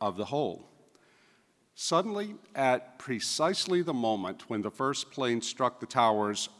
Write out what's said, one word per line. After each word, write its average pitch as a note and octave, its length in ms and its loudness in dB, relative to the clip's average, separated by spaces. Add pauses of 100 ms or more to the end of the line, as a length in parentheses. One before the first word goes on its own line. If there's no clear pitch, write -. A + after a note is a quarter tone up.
of G2+ 160 -2
the G#2 80 -4
hole. B2+ 420 -4 (1080)
Suddenly, G#3 600 0 (180)
at B2+ 460 2
precisely F3 840 0
the E3 120 -2
moment G#2+ 560 -2
when G#2+ 120 -2
the G#2 80 -4
first C3+ 400 -4
plane A#2+ 320 0
struck - 380 -2
the A#2 60 -8
towers G#2+ 640 2 (100)